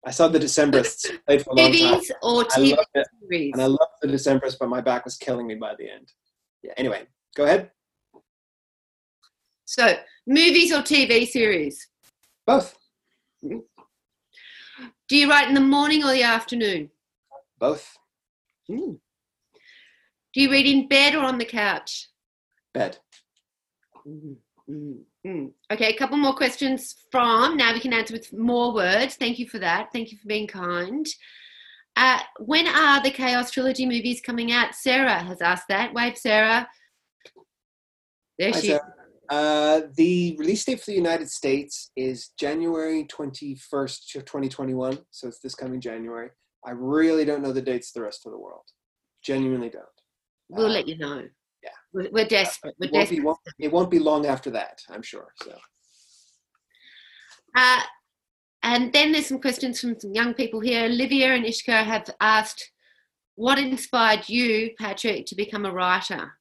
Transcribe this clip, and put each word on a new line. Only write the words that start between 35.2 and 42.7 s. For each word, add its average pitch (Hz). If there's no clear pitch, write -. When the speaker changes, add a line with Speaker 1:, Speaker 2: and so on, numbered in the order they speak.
Speaker 2:
asked 180
that. 208
Wave, 240
Sarah. 220
There 196
Speaker 1:
Hi, -
Speaker 2:
she 214
Speaker 1:
Sarah. 147
Uh, 151
the 170
release 180
date 254
for -
the 202
United 165
States -
is 131
January 160